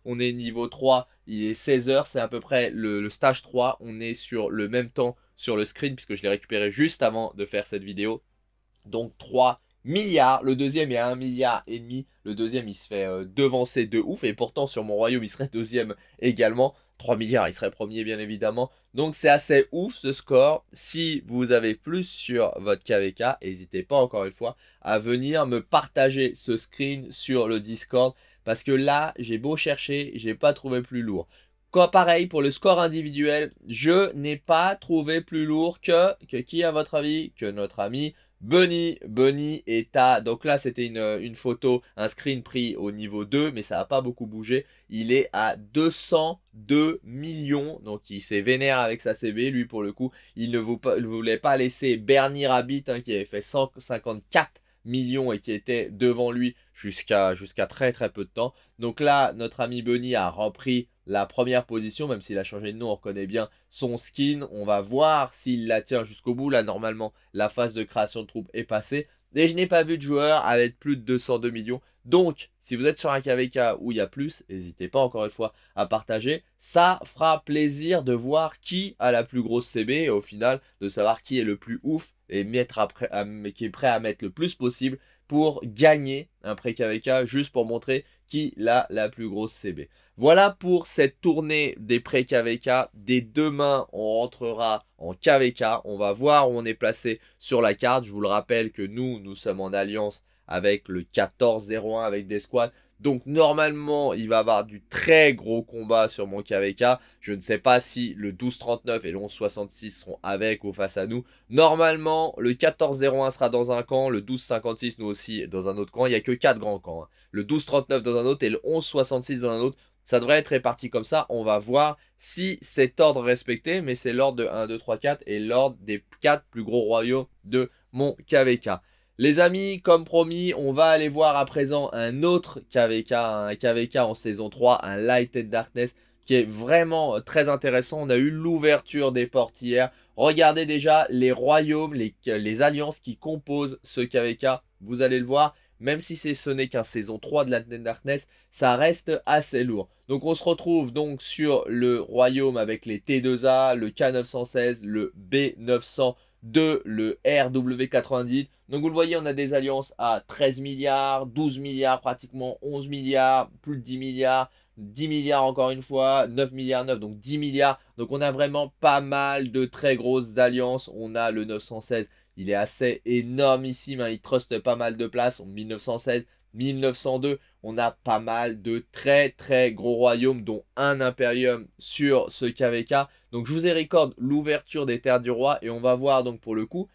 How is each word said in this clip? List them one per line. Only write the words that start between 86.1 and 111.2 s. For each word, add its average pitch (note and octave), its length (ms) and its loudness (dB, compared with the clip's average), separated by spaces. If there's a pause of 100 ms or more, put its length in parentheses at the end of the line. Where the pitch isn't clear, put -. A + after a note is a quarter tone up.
un G#2+ 120 -6
pré A#2 200 -6
K B2+ 80 -2
V A2 180 0
K, C3 240 0
juste C3+ 300 -4
pour A#2+ 100 2
montrer A#2 400 -4 (240)
qui D3+ 260 -4 (120)
a A#2+ 240 2
la G#2+ 180 -2
plus A2+ 220 -10
grosse G#2+ 240 -6
C G2 180 -10
B. D#2 80 -12 (380)
Voilà F3 320 8
pour F3+ 360 0
cette - 360 0
tournée D3+ 560 0
des A#2 220 0
pré C3 260 -2
K - 80 -4
V A#2 240 2
K. B2+ 340 0
Dès A#2+ 300 0
demain, C#3+ 720 0
on G#2+ 240 -2
rentrera A#2 680 -2 (140)
en E2+ 160 -10
K C#3+ 240 4
V B2 160 2
K. B2 100 -4 (220)
On G#2 100 -10
va G2+ 160 0
voir C#3 380 4
où B2 40 -2
on A#2 120 -4
est A2 80 -4
placé A2+ 440 -2 (200)
sur B2 240 2
la G#2+ 100 4
carte. B2 320 0
Je G#2 80 -16
vous G#2 80 -8
le G2+ 80 0
rappelle G#2+ 440 0
que G#2 100 -8
nous, A#2 380 -6
nous G2 140 -14
sommes G2 280 -6
en F#2+ 100 -6
alliance G#2 500 -4 (240)
avec G2+ 420 0
le F2+ 140 -6
quatorze A2 640 0
zéro A2 320 -4
un A2+ 80 -2
avec G2+ 220 -4
des G#2 120 -4
squads. A#2+ 340 -2 (280)
Donc B2+ 260 -2
normalement, D3 880 2
il G#2+ 160 -4
va A2+ 80 4
y - 20 6
avoir A2 260 2
du G#2 160 -20
très D#3 540 6
gros A2+ 300 -2
combat A2+ 440 2
sur G2+ 200 -6
mon G2 120 -8
K G#2 120 -8
V G2 220 0
K. A#2+ 100 0 (340)
Je - 140 -8
ne G2 80 -6
sais G#2+ 180 -2
pas B2 220 4
si A#2+ 360 -8
le G#2 140 -8
douze A#2+ 280 -6
trente-neuf A#2 460 -4
et F2 60 -6
le F#2 80 -6
onze G2+ 140 -10
soixante-six G#2 580 -6
seront - 320 -16
avec G2+ 400 -2
ou G2+ 100 -6
face G2 240 -4
à G2 120 -2
nous. A#2+ 160 -6 (260)